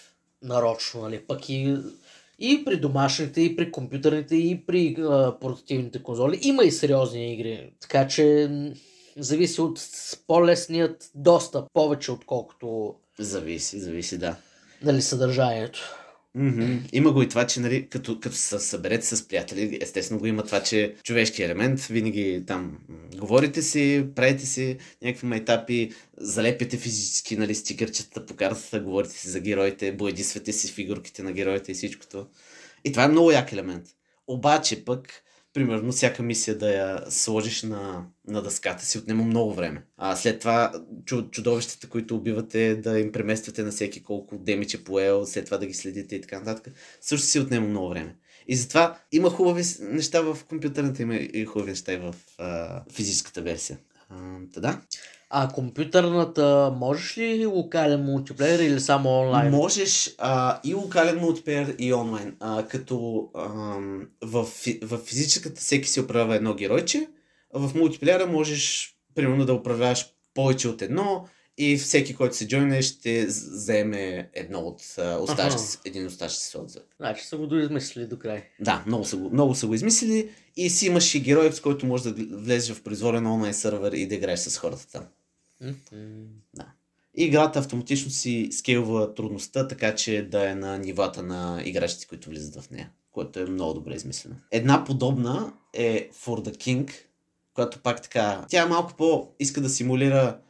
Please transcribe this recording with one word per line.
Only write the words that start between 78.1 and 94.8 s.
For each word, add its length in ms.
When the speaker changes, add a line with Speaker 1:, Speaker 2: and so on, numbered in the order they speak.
Speaker 1:
край. 240
Speaker 2:
Да, 280
много 180
са 120
го, 120
много 260
са 120
го 60
измислили 560
и 140
си 160
имаш 300
и 40
герой, 320
с 100
който 240
можеш 180
да 120
гл-, 200
влезеш 400
в 80
произволен 440
онлайн 260
сървър 380
и 160
да 80
играеш 240
с 180
хората 340
там. 140
Speaker 1:
Мгм. 600
Speaker 2:
Да. 120
И 60
играта 360
автоматично 520
си 400
скейлва 640
трудността, 540
така 280
че 260
да 280
е 60
на 220
нивата 460
на 420
играчите, 420
които 220
влизат 340
в 60
нея, 220
което 280
е 60
много 280
добре 200
измислено. 420
Една 320